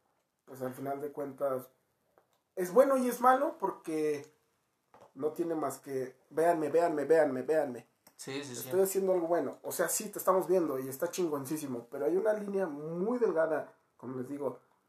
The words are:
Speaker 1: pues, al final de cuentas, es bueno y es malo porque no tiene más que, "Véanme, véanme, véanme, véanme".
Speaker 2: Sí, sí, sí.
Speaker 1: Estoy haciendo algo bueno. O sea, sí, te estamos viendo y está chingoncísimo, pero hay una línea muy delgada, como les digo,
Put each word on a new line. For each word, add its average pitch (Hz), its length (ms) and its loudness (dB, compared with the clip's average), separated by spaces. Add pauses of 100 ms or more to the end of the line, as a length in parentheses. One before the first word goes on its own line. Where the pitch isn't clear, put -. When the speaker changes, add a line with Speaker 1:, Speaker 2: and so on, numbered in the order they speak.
(460)
Speaker 1:
pues, 131 160 -14
al 127 120 -6
final 135 260 -8
de 143 120 -8
cuentas, 135 580 -4 (880)
es 180 180 -4
bueno 269 240 6
y 247 100 0
es - 140 -4
malo 262 380 4
porque 151 680 -2 (880)
no 147 200 -4
tiene 170 220 -4
más 139 240 -4
que, 131 360 -6 (160)
"Véanme, 156 380 2
véanme, 160 360 2
véanme, 143 380 4
véanme". 143 440 0 (280)
Speaker 2:
Sí, 139 280 -10
sí, 123 120 -10
sí. 127 100 -10
Speaker 1:
Estoy 180 160 2
haciendo 190 320 2
algo 170 140 2
bueno. 151 340 0
O - 100 -8
sea, 170 160 0
sí, 208 220 -4
te - 80 -10
estamos 185 300 2
viendo 160 320 2
y 131 100 -6
está 170 220 -4
chingoncísimo, 143 800 -4
pero - 140 -4
hay - 120 2
una 214 160 2
línea 196 320 -2
muy 170 540 -4
delgada, 160 520 2 (240)
como 131 220 -10
les 127 100 -8
digo, 143 320 -6 (300)